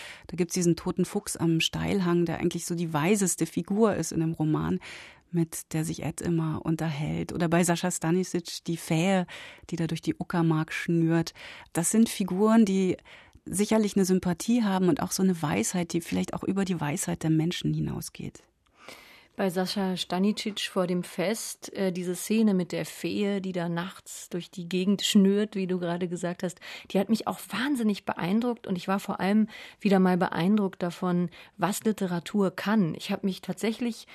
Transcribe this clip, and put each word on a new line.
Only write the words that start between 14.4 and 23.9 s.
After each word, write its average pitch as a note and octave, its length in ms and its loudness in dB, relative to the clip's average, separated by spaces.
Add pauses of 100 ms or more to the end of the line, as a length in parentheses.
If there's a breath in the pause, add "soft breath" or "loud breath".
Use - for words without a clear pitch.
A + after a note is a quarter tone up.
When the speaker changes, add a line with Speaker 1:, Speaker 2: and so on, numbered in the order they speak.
Speaker 1:
haben F#3+ 240 2
und - 140 2
auch F#3+ 100 -4
so - 120 0
eine F#3 180 4
Weisheit, F3+ 500 -2
die E3 100 0
vielleicht F#3 320 -4
auch - 100 -8
über F#3+ 200 0
die F#3 160 -2
Weisheit D#3+ 440 -4
der D#3+ 80 2
Menschen D#3 420 0
hinausgeht. - 680 -6 (920 loud breath)
Speaker 2:
Bei G3 120 0
Sascha F#3 480 -2
Stanisic G3+ 640 -2
vor F#3 260 -2
dem F3+ 160 0
Fest, - 720 -6
äh, F#3+ 180 -2
diese F3+ 240 -4
Szene G#3+ 380 2
mit F3+ 180 0
der E3 140 -4
Fee, G3+ 560 -4
die F#3+ 100 -6
da F3 160 -4
nachts - 600 -8